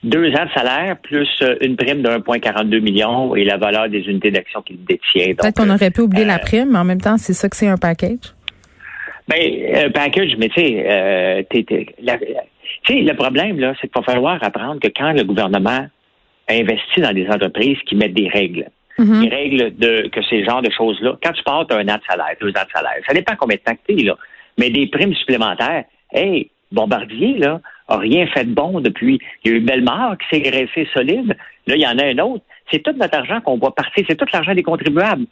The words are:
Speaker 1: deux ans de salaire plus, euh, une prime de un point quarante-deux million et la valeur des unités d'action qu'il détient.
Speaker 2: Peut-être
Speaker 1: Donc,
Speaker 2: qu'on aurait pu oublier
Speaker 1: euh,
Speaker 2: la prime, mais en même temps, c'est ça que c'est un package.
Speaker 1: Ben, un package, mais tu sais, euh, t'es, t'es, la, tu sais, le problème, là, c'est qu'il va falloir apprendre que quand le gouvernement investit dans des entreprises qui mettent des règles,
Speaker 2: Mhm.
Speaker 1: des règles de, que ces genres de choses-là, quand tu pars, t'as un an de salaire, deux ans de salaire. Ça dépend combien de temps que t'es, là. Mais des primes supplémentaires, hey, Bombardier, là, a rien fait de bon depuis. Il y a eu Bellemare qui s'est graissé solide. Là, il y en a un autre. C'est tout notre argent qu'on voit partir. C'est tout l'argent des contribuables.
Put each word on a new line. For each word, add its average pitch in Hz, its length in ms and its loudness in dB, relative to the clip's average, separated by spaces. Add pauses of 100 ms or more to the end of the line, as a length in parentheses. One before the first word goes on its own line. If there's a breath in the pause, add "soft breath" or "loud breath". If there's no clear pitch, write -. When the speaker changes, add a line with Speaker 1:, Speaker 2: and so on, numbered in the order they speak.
Speaker 1:
deux 156 340 2
ans 165 80 2
de 165 100 -8
salaire 143 480 -2
plus, 143 260 -2 (140)
euh, 127 200 2
une 131 120 0
prime 139 260 -2
de 120 80 2
un 117 120 0
point 120 180 -2
quarante-deux 107 400 0
million 107 560 0
et 101 80 2
la 101 140 2
valeur 107 320 0
des 104 140 -4
unités 98 280 -4
d'action 104 320 -4
qu'il 90 220 -18
détient. 92 500 0
Speaker 2:
Peut-être 214 220 0
Speaker 1:
Donc, 220 100 4
Speaker 2:
qu'on 196 80 4
aurait 202 160 4
pu 233 120 0
oublier 208 200 4
Speaker 1:
euh, 208 60 4
Speaker 2:
la 180 100 2
prime, 254 340 0
mais 202 60 4
en 175 60 2
même 185 160 2
temps, 214 180 2
c'est 202 140 -2
ça 196 160 0
que - 80 -4
c'est 214 100 2
un 190 120 2
package. 180 400 0 (1080 loud breath)
Speaker 1:
Ben, 160 140 0 (340)
un 143 160 4
package, 147 480 0
mais 110 120 2
tu 131 100 0
sais, 123 280 2
euh, 95 600 2
t'es, 113 140 -4
t'es, - 220 -2 (140)
la, 120 180 -2
tu - 100 -6 (580 loud breath)
sais, 254 140 2
le 151 140 2
problème, 143 440 0
là, 131 220 0
c'est 135 80 -8
qu'il 127 120 -2
va 110 40 -6
falloir 127 400 0
apprendre 120 340 -6
que 117 80 -4
quand 139 260 -2
le 135 120 2
gouvernement 101 640 0 (600)
investit 113 520 0
dans 131 120 2
des 92 140 0
entreprises 104 520 0 (100)
qui - 80 0
mettent 104 180 0
des 101 140 0
règles, 90 400 -2 (300)
Speaker 2:
Mhm. 220 240 6
Speaker 1:
des 233 60 4
règles 135 480 0
de, 113 320 2
que - 120 -4 (100)
ces 107 140 2
genres 120 180 0
de 113 80 0
choses-là, 113 520 -2
quand 170 100 0
tu - 100 -6
pars, 151 240 0
t'as 117 100 0
un 104 120 0
an 104 80 0
de 107 120 -6
salaire, 82 320 -2
deux 104 80 -2
ans 98 160 -2
de - 80 -16
salaire. 113 240 -2 (100)
Ça 135 60 0
dépend 185 240 0
combien 208 200 -2
de - 60 -12
temps 117 120 -2
que - 180 -4
t'es, 175 100 2
là. 95 120 0 (420 loud breath)
Mais 123 140 2
des 135 160 0
primes 160 280 0
supplémentaires, 120 680 -2 (280)
hey, 180 380 0 (220)
Bombardier, 113 680 0
là, 160 220 0 (280 loud breath)
a 107 100 2
rien 123 280 2
fait 127 180 -2
de 117 80 -2
bon 165 280 0
depuis. 123 400 0 (240 loud breath)
Il 113 60 4
y 117 40 4
a - 40 4
eu - 20 2
Bellemare 131 580 0
qui - 160 -10
s'est 151 80 2
graissé 131 500 -2
solide. 190 440 0 (300 loud breath)
Là, 131 100 2
il 156 40 2
y 147 60 4
en 120 120 0
a 143 80 2
un 131 120 0
autre. 214 240 -2 (300 soft breath)
C'est 151 100 0
tout 311 160 -2
notre 190 180 0
argent 147 240 -2
qu'on 135 180 0
voit 127 160 0
partir. 180 340 0
C'est 226 80 2
tout 185 160 -2
l'argent 175 200 0
des 180 120 2
contribuables. 170 680 0